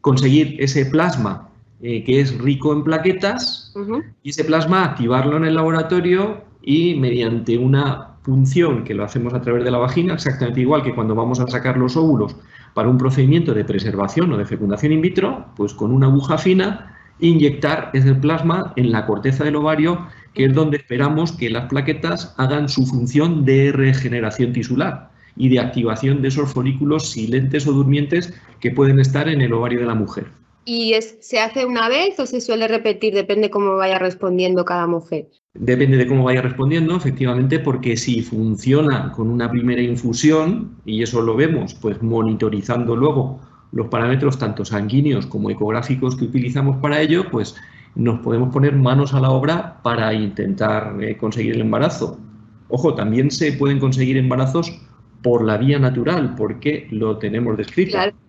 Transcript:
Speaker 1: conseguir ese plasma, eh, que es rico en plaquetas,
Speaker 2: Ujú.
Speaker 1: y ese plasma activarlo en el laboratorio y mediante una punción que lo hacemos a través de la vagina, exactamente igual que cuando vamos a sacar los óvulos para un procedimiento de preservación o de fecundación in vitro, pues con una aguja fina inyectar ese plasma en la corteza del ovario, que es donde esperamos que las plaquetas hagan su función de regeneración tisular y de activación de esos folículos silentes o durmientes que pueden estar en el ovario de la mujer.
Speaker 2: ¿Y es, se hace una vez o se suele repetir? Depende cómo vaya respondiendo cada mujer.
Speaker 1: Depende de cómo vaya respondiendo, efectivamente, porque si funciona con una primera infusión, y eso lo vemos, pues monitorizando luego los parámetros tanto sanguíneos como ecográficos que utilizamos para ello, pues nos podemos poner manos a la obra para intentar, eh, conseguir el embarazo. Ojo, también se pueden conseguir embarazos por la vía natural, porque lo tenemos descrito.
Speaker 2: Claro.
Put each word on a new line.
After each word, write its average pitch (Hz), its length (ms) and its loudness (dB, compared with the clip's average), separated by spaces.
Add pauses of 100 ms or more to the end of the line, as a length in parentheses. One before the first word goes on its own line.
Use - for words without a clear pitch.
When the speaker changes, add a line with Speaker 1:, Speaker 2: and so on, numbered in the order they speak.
Speaker 1:
conseguir 139 580 4
ese 135 260 0
plasma, 135 640 -2 (320)
eh, 117 220 -6
que 127 180 2
es 135 180 -2
rico 143 340 0
en 147 100 -2
plaquetas, 190 920 -2
Speaker 2:
Ujú. 208 280 -6 (200)
Speaker 1:
y 143 60 -10
ese 147 140 -4
plasma 165 420 2
activarlo 131 520 0
en 160 80 0
el 160 100 2
laboratorio 175 880 0 (180)
y 160 340 2
mediante 117 640 0
una 135 640 0
punción 135 600 2
que 110 100 -8
lo 101 100 -2
hacemos 120 300 -4
a 127 80 -4
través 120 220 0
de 123 80 0
la 123 60 0
vagina, 170 380 0
exactamente 131 460 -2
igual 143 220 2
que 131 120 -4
cuando 110 180 -2
vamos 120 260 -2
a 123 80 0
sacar 123 300 -2
los 127 180 0
óvulos 147 400 2 (380)
para 110 160 0
un 127 80 4
procedimiento 135 560 2
de 104 120 0
preservación 101 680 -2
o 104 40 -2
de 101 80 -2
fecundación 104 480 -2
in 160 80 2
vitro, 196 440 -2 (100)
pues 101 180 -2
con 107 180 -2
una 135 160 4
aguja 139 300 2
fina 190 580 0 (240)
inyectar 151 720 2
ese 135 220 4
plasma 165 600 0
en 123 140 2
la 107 140 -2
corteza 131 380 -2
del 147 140 0
ovario, 156 500 0 (260)
que 135 120 2
es 135 80 4
donde 151 240 2
esperamos 147 560 0
que 117 160 -4
las 120 200 -4
plaquetas 147 680 -4
hagan 143 300 0
su 131 180 0
función 143 600 2
de 135 260 6
regeneración 127 840 0
tisular 135 580 -4 (260)
y 131 120 2
de 123 100 4
activación 123 640 0
de 135 80 0
esos 135 220 -2
folículos 139 600 0
silentes 135 560 0
o 143 60 2
durmientes 143 600 2 (260)
que 120 120 -2
pueden 139 280 6
estar 143 300 2
en 147 120 0
el 117 120 2
ovario 120 280 0
de 120 40 -2
la 113 100 0
mujer. 104 300 -4 (420)
Speaker 2:
¿Y 233 260 0
es, 220 280 -2
se 233 180 -4
hace 226 260 -2
una 233 240 0
vez 339 300 0
o 262 60 -2
se 247 160 -6
suele 226 260 -2
repetir? 220 460 -2
Depende 202 380 0
cómo 202 260 0
vaya 190 220 0
respondiendo 180 680 0
cada 175 220 -2
mujer. 165 400 -4 (260)
Speaker 1:
Depende 131 420 2
de 127 120 4
cómo 131 160 2
vaya 127 180 2
respondiendo, 156 560 0
efectivamente, 131 600 0
porque 123 360 -2
si 117 280 -2
funciona 120 880 0
con 113 180 -4
una 117 200 -2
primera 120 320 0
infusión, 156 1040 0
y 110 200 -2
eso 113 180 -2
lo 113 140 0
vemos, 139 400 0
pues 101 260 -4
monitorizando 113 920 -2
luego 135 440 0 (320)
los 110 160 -4
parámetros 131 520 0
tanto 104 260 -4
sanguíneos 113 600 0
como 104 240 -4
ecográficos 123 640 -2
que 123 100 -4
utilizamos 131 520 0
para 147 220 0
ello, 165 300 0
pues 110 260 -4 (380)
nos 117 280 0
podemos 120 300 0
poner 139 240 4
manos 135 380 4
a 139 60 2
la 131 100 4
obra 143 540 -2
para 113 300 0
intentar, 107 880 -2
eh, 110 140 -4
conseguir 113 400 -4
el 117 60 0
embarazo. 113 560 -2 (520)
Ojo, 131 260 0
también 117 360 0
se 151 220 -2
pueden 139 260 0
conseguir 131 380 0
embarazos 131 560 -2 (480)
por 120 240 2
la 107 120 2
vía 139 200 2
natural, 135 580 0
porque 147 540 -4
lo 110 280 -4
tenemos 110 380 -4
descrito. 180 360 -2
Speaker 2:
Claro. 202 220 -2 (160)